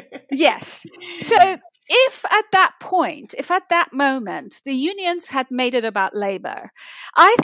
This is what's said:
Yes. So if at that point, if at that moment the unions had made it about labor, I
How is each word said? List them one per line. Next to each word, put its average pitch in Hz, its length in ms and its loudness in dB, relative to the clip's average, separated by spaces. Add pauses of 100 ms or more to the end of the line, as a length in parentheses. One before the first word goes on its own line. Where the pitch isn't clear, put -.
(300)
Yes. 269 560 0 (360)
So 381 360 4 (320)
if 523 420 2
at 427 220 2
that 370 260 4
point, - 580 -4
if 285 140 -6
at 370 180 -2
that 339 220 0
moment 233 720 -4
the 277 100 -6
unions 349 580 -4
had 262 200 -2
made 247 240 -2
it 233 80 0
about 202 320 -2
labor, 196 560 -6 (460)
I 381 260 8